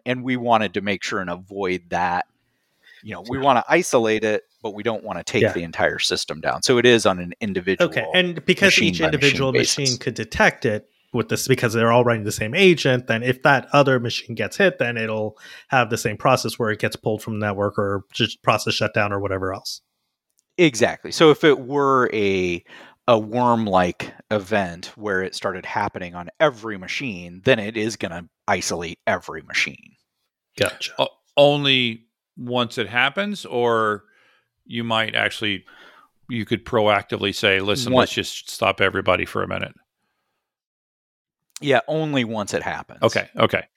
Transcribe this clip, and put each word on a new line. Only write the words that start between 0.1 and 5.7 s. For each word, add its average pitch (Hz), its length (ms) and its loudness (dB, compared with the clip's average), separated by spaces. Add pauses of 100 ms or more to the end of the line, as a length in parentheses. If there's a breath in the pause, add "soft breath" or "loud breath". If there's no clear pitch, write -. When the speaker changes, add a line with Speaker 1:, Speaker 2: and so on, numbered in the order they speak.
Speaker 1:
we 127 140 -2
wanted 113 380 2
to 101 60 -2
make 98 220 -2
sure 107 180 -4
and 90 80 -6
avoid 92 600 -4
that. 87 360 -2 (760 soft breath)
You 107 140 -14
know, 87 140 -14
we 131 80 -4
Speaker 2:
Yeah. 131 80 -4
Speaker 1:
wanna 123 240 4
isolate 113 560 2
it, 107 180 0 (180)
but 110 120 -8
we 104 100 -10
don't 110 220 -4
wanna 90 180 -8
take 113 200 0
Speaker 2:
Yeah. 104 100 2
Speaker 1:
the 87 100 -4
entire 82 360 0